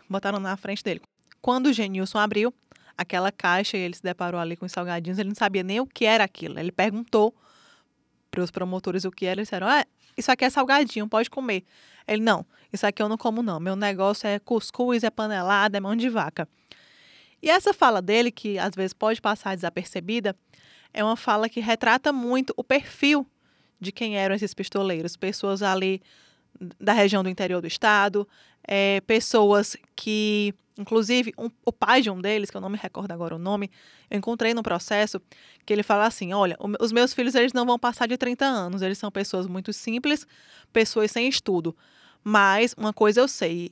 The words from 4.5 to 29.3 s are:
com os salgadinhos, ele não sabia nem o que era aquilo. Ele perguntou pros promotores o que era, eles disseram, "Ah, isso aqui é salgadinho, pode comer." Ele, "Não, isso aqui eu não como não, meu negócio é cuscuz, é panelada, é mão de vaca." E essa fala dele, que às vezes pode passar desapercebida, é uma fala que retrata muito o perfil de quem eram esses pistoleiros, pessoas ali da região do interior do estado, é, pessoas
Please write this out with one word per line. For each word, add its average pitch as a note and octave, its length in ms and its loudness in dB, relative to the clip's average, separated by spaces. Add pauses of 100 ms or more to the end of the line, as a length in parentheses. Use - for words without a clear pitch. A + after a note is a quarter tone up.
com F3+ 100 -14
os F3+ 60 -10
salgadinhos, F3 480 -6
ele G3 80 -2
não G#3 80 -6
sabia G3 260 0
nem G3 200 -4
o C4+ 40 -2
que - 200 -4
era A3 180 4
aquilo. D#3+ 340 -8
Ele E3+ 140 -6
perguntou A3 640 0 (960)
pros F3+ 180 -4
promotores F#3 540 -4
o F#3 80 -4
que - 140 -8
era, F#3 160 -2
eles G#3+ 60 -6
disseram, F#3+ 200 -4
"Ah, C#4 180 2 (300)
isso - 160 -2
aqui B3+ 140 2
é C4 40 4
salgadinho, C4+ 580 2
pode A3 220 0
comer." A#3+ 360 -4 (420)
Ele, G#3+ 140 0
"Não, G3+ 240 2 (260)
isso G#3 160 -2
aqui G3+ 160 0
eu G#3+ 60 0
não A3 80 -2
como A3+ 260 -2
não, F3+ 160 -4
meu F#3 160 -4
negócio G3+ 500 0
é G3+ 140 -2
cuscuz, A#3+ 640 -2
é A3+ 60 2
panelada, G3+ 680 0
é G3 40 -2
mão G3 140 -2
de A#3 120 0
vaca." F3 400 -4 (920)
E D#4 80 -2
essa F#4+ 240 4
fala A3+ 280 4
dele, A3+ 300 2
que G#3 260 -6
às F#3 160 -2
vezes F#3+ 200 -2
pode A3 280 0
passar G#3 320 -2
desapercebida, F#3+ 840 -4 (580)
é G#3+ 100 -2
uma A3 140 0
fala A3 320 0
que A#3 100 -6
retrata A#3 540 2
muito C4 420 -2
o - 80 -6
perfil C#4+ 640 2 (540)
de F#3+ 100 -10
quem A3 240 -6
eram G3 180 0
esses G3+ 200 -4
pistoleiros, F#3 640 -4
pessoas G3 440 -4
ali F#3+ 400 0 (800)
da G#3 140 4
região G3+ 280 6
do F#3 80 0
interior F3+ 300 -2
do E3 80 -8
estado, G3+ 580 2 (400)
é, G3 360 2
pessoas G#3 760 4 (200)